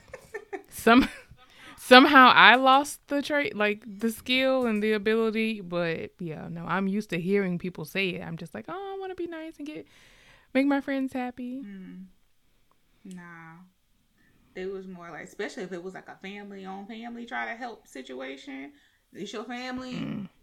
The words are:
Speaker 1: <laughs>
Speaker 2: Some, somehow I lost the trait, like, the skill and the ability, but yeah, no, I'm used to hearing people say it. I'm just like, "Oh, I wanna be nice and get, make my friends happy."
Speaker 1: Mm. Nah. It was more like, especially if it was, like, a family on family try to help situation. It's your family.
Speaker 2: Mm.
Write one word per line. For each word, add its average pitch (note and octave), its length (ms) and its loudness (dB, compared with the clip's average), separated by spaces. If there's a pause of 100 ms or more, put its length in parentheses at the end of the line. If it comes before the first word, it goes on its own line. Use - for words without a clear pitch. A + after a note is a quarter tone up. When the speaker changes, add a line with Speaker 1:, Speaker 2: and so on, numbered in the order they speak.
Speaker 1:
<laughs> - 640 -16
Speaker 2:
Some, A#3 360 4 (720)
somehow C4 580 10
I F#3+ 200 12
lost C4 540 4
the C#4+ 120 -2
trait, C#4+ 360 -2
like, G#3 300 -2
the G#3+ 240 -6
skill C4 560 0
and G#3+ 160 0
the G#3+ 100 2
ability, A3 680 0
but F3 580 -6
yeah, E3 300 -10
no, E3+ 160 -10
I'm F#3 240 -2
used G#3 220 -4
to E3+ 100 -4
hearing F3+ 380 0
people F3+ 260 -10
say F#3+ 260 -4
it. F3 120 -8
I'm E3 160 -10
just E3+ 160 -16
like, A3 140 -14
"Oh, G4 280 -10
I G4 40 -10
wanna F#4 160 -10
be E4+ 100 -8
nice D#4+ 320 -12
and D4 80 -14
get, D4+ 200 -14 (680)
make C4+ 120 4
my C#4 140 2
friends C4+ 320 -4
happy." B3 500 -10
Speaker 1:
Mm. F#3+ 420 -16 (1000)
Nah. E3+ 520 -18 (1000)
It F#3 160 -8
was F#3+ 160 -10
more F3 240 -16
like, D#3+ 140 -12
especially G#3 380 -10
if F3+ 100 -10
it E3+ 100 -8
was, F#3 120 -12
like, - 140 -18
a - 80 -18
family G3+ 500 -16
on G3 200 -12
family A#3 380 -14
try A#3 220 -8
to A3+ 100 -10
help A3+ 320 -14
situation. C4 840 -14 (420)
It's G3+ 180 -12
your A#3 120 -10
family. B3+ 500 -10
Speaker 2:
Mm. G#3+ 340 -8 (140)